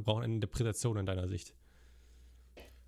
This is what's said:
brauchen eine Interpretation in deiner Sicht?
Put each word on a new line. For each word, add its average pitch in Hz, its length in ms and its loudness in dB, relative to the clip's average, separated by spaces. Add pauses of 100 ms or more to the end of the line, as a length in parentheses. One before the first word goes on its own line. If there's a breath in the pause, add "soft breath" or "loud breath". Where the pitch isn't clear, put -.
brauchen 110 200 4
eine 113 120 0
Interpretation 110 640 0
in 98 100 0
deiner 92 200 0
Sicht? 92 280 -6 (1300 loud breath)